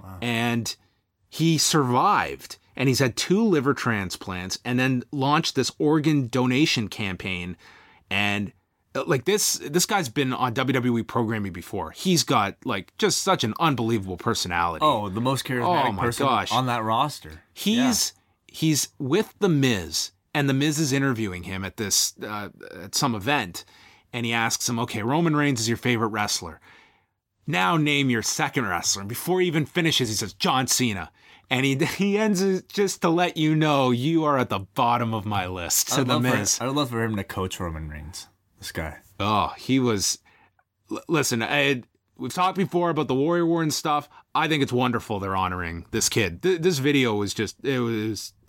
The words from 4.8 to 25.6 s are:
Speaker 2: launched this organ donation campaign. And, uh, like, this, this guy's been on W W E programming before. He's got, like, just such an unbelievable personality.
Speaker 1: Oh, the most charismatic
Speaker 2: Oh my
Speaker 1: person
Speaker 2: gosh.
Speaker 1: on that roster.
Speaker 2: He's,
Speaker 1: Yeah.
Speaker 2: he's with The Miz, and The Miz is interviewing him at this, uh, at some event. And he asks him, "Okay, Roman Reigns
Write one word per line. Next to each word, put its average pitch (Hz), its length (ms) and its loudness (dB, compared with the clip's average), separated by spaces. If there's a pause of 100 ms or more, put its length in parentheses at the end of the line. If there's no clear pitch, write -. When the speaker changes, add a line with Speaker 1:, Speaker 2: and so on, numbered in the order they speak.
Speaker 2:
launched 147 420 0
this 131 240 0
organ 151 480 2
donation 127 640 2
campaign. 90 640 -6 (540)
And, 101 420 0 (420)
uh, 131 140 -2
like, 131 160 0
this, 202 360 2
this 147 260 0
guy's 190 240 0
been 131 240 0
on 120 200 -2
W 131 200 0
W 123 240 2
E 110 60 0
programming 107 500 -2
before. 87 380 -6
He's 175 340 2
got, 104 400 2
like, 101 320 -4
just 202 240 2
such 185 240 2
an 107 160 -2
unbelievable 113 560 2
personality. 87 640 -2
Speaker 1:
Oh, 113 240 2
the 98 140 -4
most 131 240 0
charismatic 139 420 0
Speaker 2:
Oh 113 60 0
my 95 100 -4
Speaker 1:
person 120 220 0
Speaker 2:
gosh. 107 260 0
Speaker 1:
on 123 140 2
that 120 180 -2
roster. 110 600 -4 (100)
Speaker 2:
He's, 233 600 2
Speaker 1:
Yeah. - 80 -20 (320)
Speaker 2:
he's 156 360 0 (100)
with 151 400 0
The 196 80 2
Miz, 123 640 2 (220)
and 143 160 2
The 135 40 2
Miz 143 240 2
is 151 140 0
interviewing 110 520 0
him 95 200 -6
at 92 140 -8
this, - 440 0
uh, 104 280 -8 (340)
at 104 100 -14
some 127 220 0
event. 107 480 -2 (480)
And 117 140 -6
he 117 80 -2
asks 117 340 0
him, 120 120 -2
"Okay, 117 220 -4
Roman 151 340 2
Reigns 143 260 2